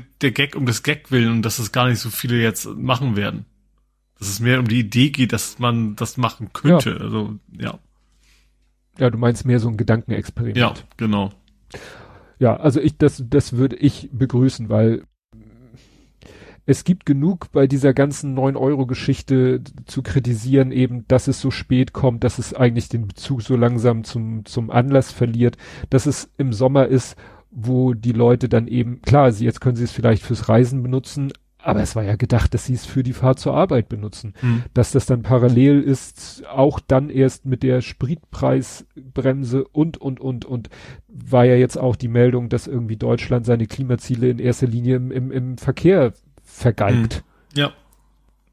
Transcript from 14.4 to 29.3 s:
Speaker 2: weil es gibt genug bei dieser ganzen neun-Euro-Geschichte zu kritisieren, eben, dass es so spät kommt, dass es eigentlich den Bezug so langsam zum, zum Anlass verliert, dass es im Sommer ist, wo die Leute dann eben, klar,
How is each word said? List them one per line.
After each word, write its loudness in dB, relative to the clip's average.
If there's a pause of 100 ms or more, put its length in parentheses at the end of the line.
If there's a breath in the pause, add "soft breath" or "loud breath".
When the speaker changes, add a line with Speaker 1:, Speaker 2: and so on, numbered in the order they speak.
Speaker 2:
weil 2 (1600 loud breath)
es 2
gibt 0
genug 0
bei 4
dieser 2
ganzen -2
neun-Euro-Geschichte 0 (240)
zu -8
kritisieren, 0
eben, -2
dass 2
es -2
so 0
spät 0
kommt, 0
dass -2
es -8
eigentlich 2
den -6
Bezug -6
so 0
langsam 2
zum, -6
zum -6
Anlass 2
verliert, 0 (320 loud breath)
dass 2
es -4
im -2
Sommer 4
ist, -2 (340 loud breath)
wo 0
die -2
Leute 4
dann 2
eben, -4
klar, 6